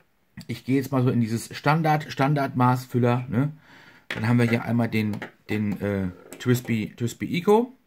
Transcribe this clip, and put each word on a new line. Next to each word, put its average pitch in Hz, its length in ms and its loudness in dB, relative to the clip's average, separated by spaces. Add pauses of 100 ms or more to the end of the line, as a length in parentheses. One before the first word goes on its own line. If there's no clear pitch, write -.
(480)
ich - 180 -10
gehe 131 120 2
jetzt 131 140 -2
mal 131 120 2
so 131 60 4
in 120 120 2
dieses 113 340 -4
Standard, 151 560 0
Standardmaß 131 720 2
Füller, 123 440 0
ne? 143 220 0 (580)
Dann 110 180 -4
haben 120 120 4
wir 120 100 4
hier 117 160 0
einmal 117 240 0
den, 107 280 -2 (320)
den, 104 320 -2
äh, 98 280 -2 (300)
Twisby, 120 580 0
Twisby 117 400 -4
Eco. 214 360 2 (140)